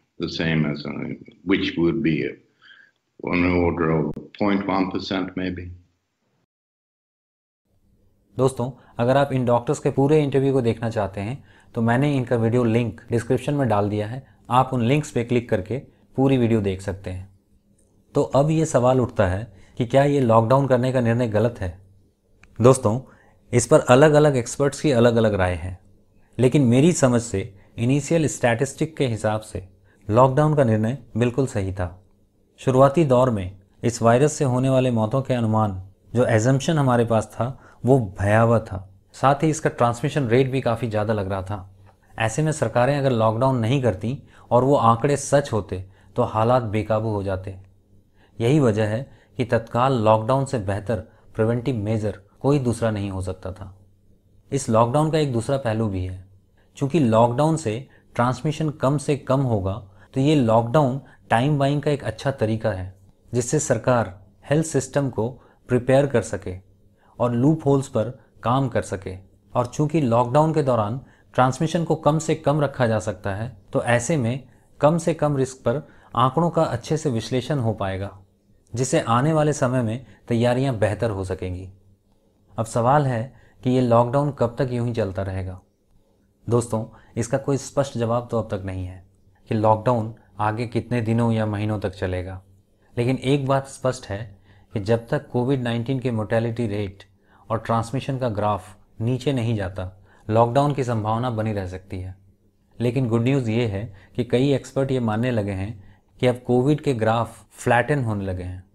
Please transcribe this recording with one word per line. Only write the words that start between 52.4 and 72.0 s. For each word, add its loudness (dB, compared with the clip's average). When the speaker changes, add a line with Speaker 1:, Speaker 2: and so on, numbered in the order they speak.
Speaker 2:
दूसरा -2
नहीं -6
हो -6
सकता -8
था। -16
इस -4
लॉकडाउन 4
का 0
एक 0
दूसरा -2
पहलू -2
भी -4
है। -12
चूँकि -2
लॉकडाउन 4
से -6
ट्रांसमिशन -2
कम 0
से -2
कम 0
होगा, -2
तो 0
ये 4
लॉकडाउन 2
टाइम 2
बाइंग 0
का -2
एक -2
अच्छा -4
तरीका -2
है, -8
जिससे 0
सरकार -2
हेल्थ 2
सिस्टम -2
को -4
प्रिपेयर 2
कर 0
सके -10
और 0
लूप 2
होल्स 2
पर -4
काम 0
कर -2
सके। -10
और 2
चूँकि -2
लॉकडाउन 2
के 0
दौरान 0
ट्रांसमिशन 0
को 0
कम 0